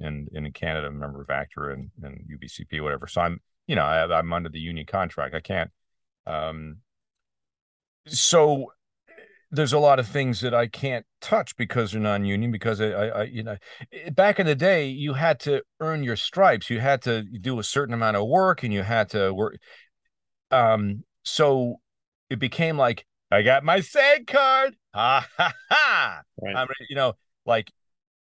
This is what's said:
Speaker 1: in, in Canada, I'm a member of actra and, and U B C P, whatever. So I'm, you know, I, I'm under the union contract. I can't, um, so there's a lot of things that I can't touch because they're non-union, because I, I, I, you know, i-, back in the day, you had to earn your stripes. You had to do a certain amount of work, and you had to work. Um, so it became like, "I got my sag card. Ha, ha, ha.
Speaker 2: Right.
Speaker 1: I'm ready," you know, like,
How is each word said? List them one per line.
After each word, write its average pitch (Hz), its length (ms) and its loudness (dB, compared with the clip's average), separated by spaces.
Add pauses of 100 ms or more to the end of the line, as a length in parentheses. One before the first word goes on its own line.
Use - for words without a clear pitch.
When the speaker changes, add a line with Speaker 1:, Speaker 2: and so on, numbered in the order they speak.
Speaker 1:
in, 73 280 -8
in 76 200 -8
Canada, 80 360 -6
I'm 71 80 -12
a - 20 -12
member 69 240 -12
of 69 80 -10
actra 71 420 -6
and, 67 180 -14 (120)
and 71 260 -16
U 73 80 -16
B - 100 -18
C - 180 -16
P, 78 160 -8
whatever. 73 260 -6
So - 160 -2
I'm, 85 180 -2 (260)
you 151 80 -4
know, 82 100 2
I, 80 340 0
I'm 85 160 -2
under 85 160 -4
the 80 100 -12
union 80 240 -10
contract. 82 500 -6
I 80 60 -6
can't, 85 300 -6 (560)
um, 78 560 -8 (1200)
so 147 640 2 (800)
there's 139 220 0
a 143 60 4
lot 143 200 6
of 120 80 0
things 127 360 -2
that 120 120 -2
I 117 120 2
can't 127 400 -6 (140)
touch - 360 -2
because 113 360 -2
they're 110 80 -2
non-union, 104 520 -2
because 110 280 -2
I, 107 100 0
I, 101 160 -2
I, 107 180 -4
you 120 180 -10
know, 107 140 -10 (360)
i-, 165 180 -12
back 196 280 4
in 185 80 2
the 151 80 2
day, 160 320 2
you 139 280 -6
had 151 260 0
to 143 220 -2 (180)
earn 156 240 -4
your 120 120 -2
stripes. 160 520 2
You 117 120 -2
had 135 220 0
to 113 200 -2
do 113 360 -6
a 104 60 -6
certain 135 300 -2
amount 110 220 2
of 104 120 0
work, 185 340 2
and 117 100 -2
you 101 100 0
had 107 280 0
to 98 220 0
work. 95 240 -4 (920)
Um, 110 540 2 (200)
so 131 560 2 (500)
it 131 80 -4
became 160 380 -2
like, 131 300 2 (260)
"I 104 100 6
got 131 220 6
my 175 160 4
sag 285 480 4
card. 269 480 4 (180)
Ha, 127 420 2
ha, 175 160 2 (180)
ha. 175 520 2 (180)
Speaker 2:
Right. 98 160 -6
Speaker 1:
I'm 127 120 -2
ready," 123 200 -12
you 143 80 -8
know, 127 180 2 (300)
like, 113 280 0 (520)